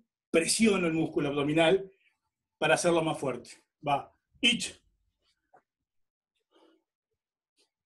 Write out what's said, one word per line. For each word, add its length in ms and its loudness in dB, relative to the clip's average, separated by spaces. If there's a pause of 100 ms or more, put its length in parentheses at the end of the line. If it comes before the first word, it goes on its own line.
(320)
presiono 560 2
el 60 -2
músculo 360 -2
abdominal 600 2 (680)
para 160 2
hacerlo 300 2
más 160 -4
fuerte. 440 -10 (240)
Va. 240 -4 (300)
Ich. 400 -2 (3000)